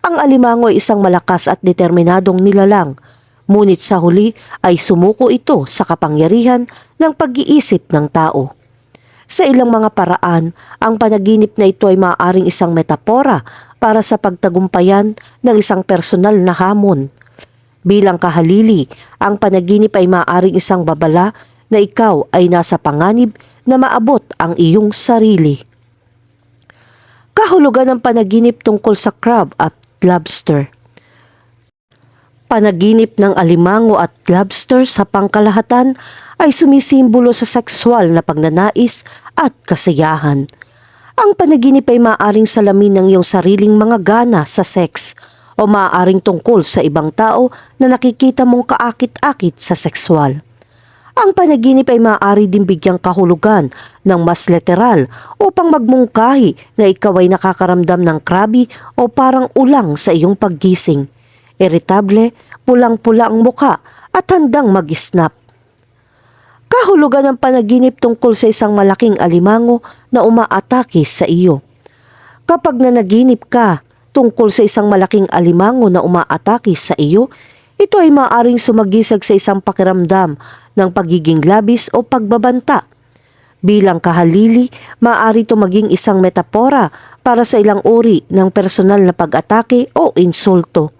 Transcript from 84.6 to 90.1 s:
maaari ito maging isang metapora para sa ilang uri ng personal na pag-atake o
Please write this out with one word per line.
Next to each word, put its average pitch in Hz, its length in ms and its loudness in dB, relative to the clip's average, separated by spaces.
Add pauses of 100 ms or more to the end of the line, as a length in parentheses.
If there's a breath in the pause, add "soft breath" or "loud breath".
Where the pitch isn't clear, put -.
maaari 226 480 0
ito 233 80 0
maging 208 340 0
isang 190 300 0
metapora 208 720 0 (320 loud breath)
para 240 240 0
sa 220 100 0
ilang 208 300 2
uri 226 400 2
ng 190 240 0
personal 196 480 0
na 180 160 2
pag-atake 220 800 -2
o - 240 -2